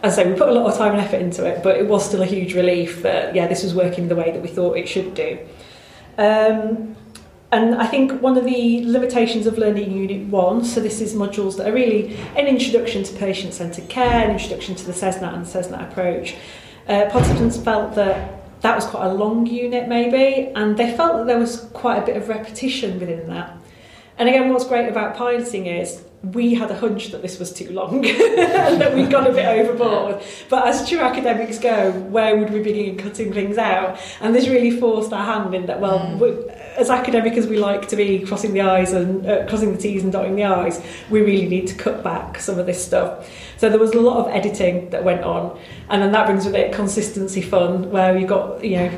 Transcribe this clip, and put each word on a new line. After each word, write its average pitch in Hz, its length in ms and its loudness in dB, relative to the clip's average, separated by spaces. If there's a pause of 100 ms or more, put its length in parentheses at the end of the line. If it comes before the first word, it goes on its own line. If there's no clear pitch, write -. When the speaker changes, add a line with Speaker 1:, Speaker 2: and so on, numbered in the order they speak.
Speaker 1:
as 202 160 2
I 180 40 6
say, 185 80 2
we 185 60 0
put 277 120 4
a - 20 4
lot 233 200 4
of - 60 -2
time 208 140 2
and 202 100 2
effort 185 200 -2
into 175 240 -2
it, 175 180 -2
but 190 140 4
it 202 100 2
was 202 180 2
still 185 160 -2
a 185 40 2
huge 180 280 -2
relief 180 480 0
that, 185 320 0
yeah, 175 140 2
this 180 160 -2
was 180 100 -2
working 175 340 0
the 170 80 0
way 165 160 0
that - 100 -6
we 170 80 -8
thought 175 280 0
it 180 100 -6
should 190 280 -4
do. 160 240 -4 (800)
Um, 220 800 2 (560)
and 226 240 4
I 226 120 0
think 262 340 2
one 254 160 4
of 240 60 2
the 233 420 2
limitations 233 600 2
of 220 100 0
Learning 208 340 0
Unit 196 360 -4
one, 196 360 2
so - 160 -2
this 214 220 -4
is 220 140 -4
modules 196 420 -2
that - 100 -4
are 220 60 0
really 226 420 2 (200)
an 285 120 2
introduction 226 560 2
to - 120 -10
patient-centred 185 760 -6
care, 240 360 2
an 208 60 0
introduction - 440 -6
to - 100 -14
the 180 60 -8
cesnat 180 420 -4
and 175 120 -8
the - 40 -14
cesnat - 400 -8
approach, - 460 -4 (520)
uh, 202 220 2
participants 240 480 2
felt 208 380 -2
that 190 460 -2 (200)
that 226 140 2
was 214 100 -4
quite 190 220 -4
a 185 60 0
long 220 320 0
unit 240 440 -2
maybe, 262 680 2
and 214 220 0
they 233 180 0
felt 269 220 2
that 233 100 -2
there 240 100 4
was 233 240 0 (120)
quite 214 280 -2
a 202 40 -4
bit 226 100 0
of 208 140 -6
repetition 220 680 -6
within 165 300 -6
that. 170 300 -10 (600)
And 240 120 4
again, 262 220 4
what's 247 140 2
great 233 220 0
about 208 300 -4
piloting 240 480 -2
is 175 360 -6 (300)
we 240 220 2
had 226 180 0
a 196 40 -4
hunch 202 340 -2
that 175 120 -10
this 180 160 -10
was 180 140 -10
too 175 200 -12
long 202 340 -2
<laughs> - 0 -
and 370 760 4
that - 160 4
we'd 269 160 4
gone 262 160 6
a 254 60 6
bit - 120 4
overboard. 226 760 2 (280)
But 262 180 2
as 277 200 0
true 339 120 0
academics 233 600 0
go, 202 320 2
where 214 460 0
would 208 140 0
we 208 100 -2
begin 208 360 -2
cutting 202 360 -6
things 202 240 -2
out? 190 420 0 (220)
And 226 120 2
this 254 140 4
really 240 240 4
forced 220 400 0
our 202 140 -4
hand 208 280 -2
in 180 120 -4
that, - 160 -4
well, 190 180 0
Speaker 2:
Mm. 170 200 -4
Speaker 1:
we, - 320 0 (260)
as 240 120 2
academic 233 440 2
as 233 140 2
we 214 100 0
like 202 320 0
to 220 80 -2
be, 196 220 2
crossing 196 340 -4
the 196 80 2
I's 185 320 4
and, 185 340 0
uh, 208 200 2
crossing 208 260 0
the 180 40 -4
T's 196 240 -2
and 190 120 0
dotting 190 240 -2
the 208 80 0
I's, 175 340 0 (300)
we 214 120 4
really 196 260 4
need 180 200 -2
to - 80 -8
cut - 280 -4
back - 360 -6
some 185 180 -4
of 180 80 -2
this 180 180 -4
stuff. - 460 -2 (280)
So 220 120 4
there 214 100 4
was 220 120 6
a 233 100 4
lot 240 240 4
of - 80 -4
editing 185 580 0
that - 120 -4
went 180 200 2
on. 170 340 -4 (320)
And 202 120 2
then 202 120 4
that 220 120 4
brings 196 200 2
with 196 100 -2
it - 160 2
consistency 196 680 -2
fun, 185 500 0
where 185 260 4
you've 185 120 0
got, - 340 -2
you 196 140 0
know 175 200 0